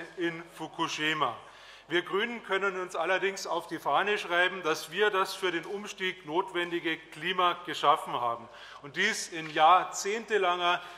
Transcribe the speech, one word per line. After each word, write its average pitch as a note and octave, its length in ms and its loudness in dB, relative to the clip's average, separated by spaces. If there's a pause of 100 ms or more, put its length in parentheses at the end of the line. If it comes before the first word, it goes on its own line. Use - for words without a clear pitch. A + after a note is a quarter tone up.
(160)
in E3+ 260 -4 (120)
Fukushima. D#3 840 -2 (520)
Wir E3+ 120 2
Grünen G#3+ 440 -2
können F#3+ 360 0
uns F3+ 160 -6
allerdings F#3 500 0
auf E3+ 200 -4
die D#3+ 120 -6
Fahne F#3 380 2
schreiben, F3+ 460 0
dass D#3 280 -2
wir G3+ 200 4
das F#3+ 240 0
für F3+ 180 -2
den E3 140 -4
Umstieg F#3+ 580 -6
notwendige E3+ 720 0
Klima F3 720 0
geschaffen D3+ 480 2
haben. A#2 340 -2 (320)
Und C#3+ 160 -14
dies G3+ 320 0
in D#3+ 220 -8
jahrzehntelanger F3+ 1300 4 (180)